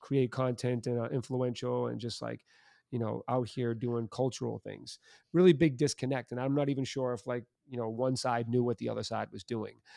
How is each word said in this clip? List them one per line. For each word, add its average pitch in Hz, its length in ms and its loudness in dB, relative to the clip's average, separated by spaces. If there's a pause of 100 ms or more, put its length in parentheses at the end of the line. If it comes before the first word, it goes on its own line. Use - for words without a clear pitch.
create 131 320 2
content 123 540 -2
and 120 120 0
are 113 120 -2
influential 123 800 -2
and 117 120 -6
just, 113 220 -8
like, 117 220 -8 (460)
you 123 80 -4
know, 113 300 -2
out 123 200 0
here 120 260 -2
doing 117 340 -2
cultural 120 500 -2
things. 104 400 -12 (340)
Really 180 200 10
big 143 240 4
disconnect. 131 540 0
And 123 100 -4
I'm 135 140 2
not 143 140 2
even 135 160 0
sure 127 280 -2
if, 120 140 -8
like, 123 180 -4 (220)
you 131 100 -12
know, 117 120 -2
one 127 280 0
side 120 320 0
knew 123 140 4
what 120 160 0
the 117 100 -4
other 110 140 -4
side 107 300 -4
was 104 100 -12
doing. 107 380 -6 (160)